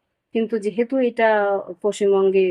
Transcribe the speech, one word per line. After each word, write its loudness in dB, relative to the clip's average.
কিন্তু -2
যেহেতু -4
এটা 0
পশ্চিমবঙ্গে 2